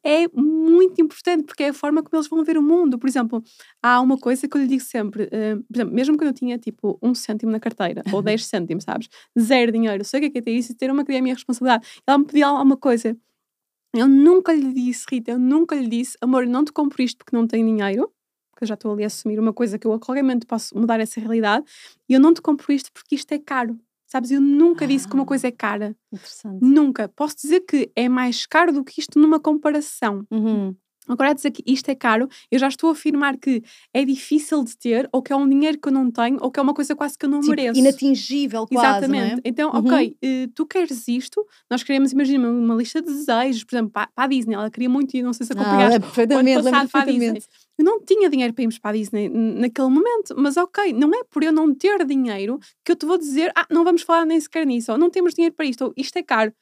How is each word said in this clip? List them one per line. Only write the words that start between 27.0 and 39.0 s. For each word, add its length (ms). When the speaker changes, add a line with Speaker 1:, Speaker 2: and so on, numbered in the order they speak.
Speaker 1:
Posso 280
dizer 240
que 340
é 140
mais 380
caro 260
do 120
que 160
isto 180
numa 220
comparação. 880
Speaker 2:
Uhum. 440
Speaker 1:
Agora, 220
a 20
dizer 180
que 160
isto 220
é 80
caro, 320
eu 120
já 80
estou 200
a 40
afirmar 440
que 240
é 120
difícil 580
de 160
ter 340
ou 80
que 120
é 40
um 120
dinheiro 280
que 120
eu 40
não 200
tenho 280
ou 80
que 120
é 20
uma 100
coisa 220
quase 240
que 80
eu 20
não 120
Speaker 2:
Tipo, 100
Speaker 1:
mereço. 300
Speaker 2:
inatingível 880
quase, 180
Speaker 1:
Exatamente. 480